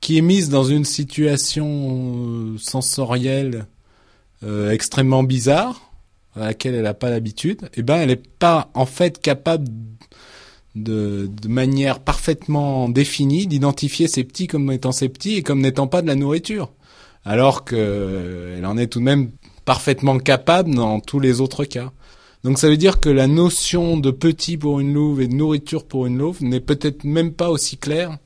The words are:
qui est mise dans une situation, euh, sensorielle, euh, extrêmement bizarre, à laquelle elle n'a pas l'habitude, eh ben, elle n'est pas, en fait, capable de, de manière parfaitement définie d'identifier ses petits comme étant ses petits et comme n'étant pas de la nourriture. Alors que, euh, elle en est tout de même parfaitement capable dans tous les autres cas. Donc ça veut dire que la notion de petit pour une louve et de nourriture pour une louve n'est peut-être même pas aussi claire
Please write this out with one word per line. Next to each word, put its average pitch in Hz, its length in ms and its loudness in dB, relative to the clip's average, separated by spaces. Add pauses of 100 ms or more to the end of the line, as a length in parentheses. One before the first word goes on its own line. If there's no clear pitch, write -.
qui 160 160 0
est 160 40 4
mise 175 280 4
dans 139 140 2
une 143 220 2
situation, 147 800 -2
euh, 123 880 -4
sensorielle, 127 1080 -2 (760)
euh, 104 280 -2
extrêmement 131 520 2
bizarre, 135 720 0 (420)
à - 40 -14
laquelle 110 340 -4
elle 117 100 -2
n'a 104 120 -2
pas 123 140 -4
l'habitude, 120 680 -4
eh 120 80 -4
ben, 139 140 2
elle 156 120 2
n'est 127 80 4
pas, 170 560 0
en 131 120 2
fait, 170 360 -2
capable 147 480 0 (1040)
de, 104 540 -2 (120)
de 110 60 -6
manière 131 520 0
parfaitement 143 920 -2
définie 143 580 2
d'identifier 143 600 0
ses 127 160 -2
petits 180 220 -8
comme 143 240 0
étant 131 200 -2
ses 131 160 0
petits 190 280 -4
et 190 80 -2
comme 139 180 2
n'étant 135 260 2
pas 180 140 0
de 165 60 0
la 143 80 2
nourriture. 156 580 -2 (500)
Alors 127 400 4
que, 123 140 -6
euh, 95 800 -4
elle 90 80 -6
en 101 120 -4
est 120 100 0
tout 123 120 -4
de 120 60 2
même 135 260 2 (320)
parfaitement 135 560 2
capable 151 560 2
dans 110 240 2
tous 143 220 -4
les 127 180 2
autres 131 240 -2
cas. 123 300 -8 (500)
Donc 131 160 0
ça 156 80 4
veut 151 80 8
dire 180 240 4
que - 80 0
la 135 200 4
notion 170 680 2
de 139 160 2
petit 165 460 -2
pour 147 240 -2
une 139 120 0
louve 147 280 2
et 123 80 0
de 120 40 0
nourriture 151 520 -2
pour 131 200 -4
une 123 120 -2
louve 156 260 -4
n'est 127 160 0
peut-être 143 460 -4
même 160 260 0
pas 170 180 -4
aussi 147 280 -2
claire 156 480 -4